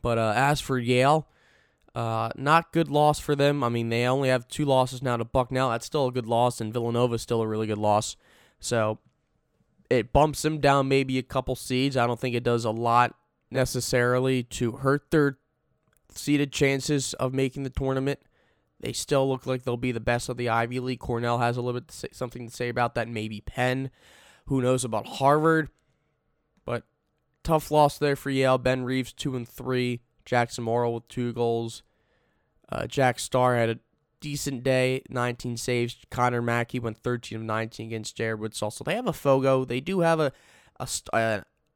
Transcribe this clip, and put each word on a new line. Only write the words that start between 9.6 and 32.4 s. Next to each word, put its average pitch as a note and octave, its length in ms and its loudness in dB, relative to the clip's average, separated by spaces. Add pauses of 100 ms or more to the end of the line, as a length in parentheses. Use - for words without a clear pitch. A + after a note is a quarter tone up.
it A#2+ 240 2
bumps D3 300 4
them D#3 160 0
down C#3 280 4
maybe C3+ 300 2
a B2+ 60 -2
couple C3 320 -4
seeds. C3 420 0
I A#2+ 80 4
don't A#2+ 140 -2
think B2 160 -2
it A#2+ 80 -2
does A#2+ 220 2
a A2 60 0
lot A#2+ 440 4 (340)
necessarily B2+ 920 0
to A#2+ 300 -2
hurt C#3 360 -2
their C#3+ 280 2 (720)
seeded C#3+ 420 0
chances C#3 640 0
of C3 180 -4
making C3+ 300 -2
the C3+ 60 -6
tournament. C3+ 500 -2 (600)
They A#2+ 140 -6
still C3+ 340 0
look C3 180 -2
like C3 180 -4
they'll A#2+ 140 -4
be B2 140 -2
the A2+ 80 -4
best A#2+ 300 -2
of A#2+ 80 -6
the A#2+ 120 -4
Ivy A#2 300 0
League. B2+ 200 -4
Cornell A#2+ 400 -2
has A#2+ 180 0
a B2 40 -4
little B2 180 -4
bit - 80 -14
to - 80 -20
say, - 160 -10
something B2 360 -10
to A2+ 80 -16
say A#2+ 140 -4
about A#2+ 260 -2
that. A2+ 120 -4
Maybe A2 340 -6
Penn. B2+ 480 -2 (560)
Who C3+ 160 0
knows B2+ 220 2
about A2 240 -4
Harvard? D#3 640 4 (960)
But A#2+ 180 -6 (600)
tough - 280 0
loss D3 260 4
there C#3+ 180 0
for - 140 -8
Yale. C3 280 4
Ben B2+ 260 0
Reeves, B2+ 300 -2
two C3+ 220 -6
and A#2+ 120 -6
three. B2 540 -4 (240)
Jackson A#2+ 380 0
Morrill A#2 300 0
with A#2 140 -10
two A#2+ 260 -6
goals. A#2 500 -2 (840)